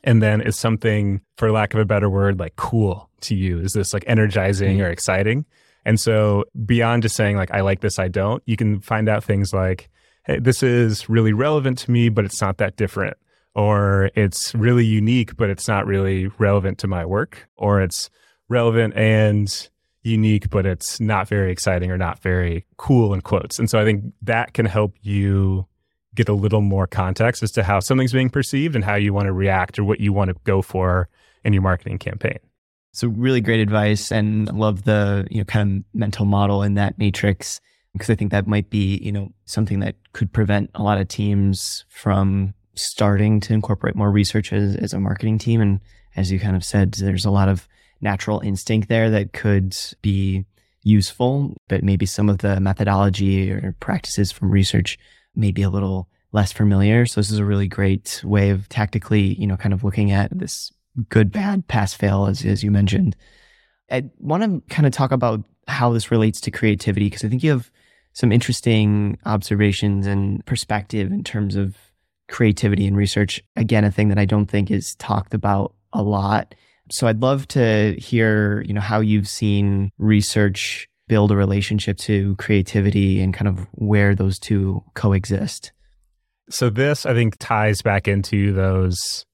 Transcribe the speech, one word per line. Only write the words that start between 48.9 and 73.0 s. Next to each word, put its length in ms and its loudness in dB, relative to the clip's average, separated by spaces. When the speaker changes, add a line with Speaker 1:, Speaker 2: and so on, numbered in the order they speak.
Speaker 2:
that 220 0
could 440 0
be 420 0
useful, 720 0
but 140 0
maybe 240 2
some 220 0
of 100 2
the 220 0
methodology 920 2
or 300 -6
practices 500 -2
from 200 -2
research 480 2
may 160 0
be 120 -2
a 80 0
little 380 -4
less 200 0
familiar. 540 4
So 140 -2
this 100 0
is 80 -2
a 60 0
really 240 0
great 560 -2
way 260 2
of 180 -2
tactically, 680 0
you 80 -2
know, 100 0
kind 160 -2
of 120 -2
looking 260 0
at 280 0
this 340 -10
good, 220 4
bad, 380 -2
pass, 260 -2
fail, 320 0
as, 180 -2
as 200 0
you 60 0
mentioned. 460 2
I 140 -2
wanna 420 -2
kinda 200 2
talk 220 -2
about 320 -2
how 240 0
this 180 -2
relates 320 2
to 80 -6
creativity, 600 0
'cause 140 -10
I 40 -2
think 140 -2
you 80 2
have 200 -2
some 200 2
interesting 920 2
observations 800 0
and 400 -2
perspective 640 -4
in 100 -4
terms 320 -4
of 220 -2
creativity 580 2
and 100 2
research. 460 0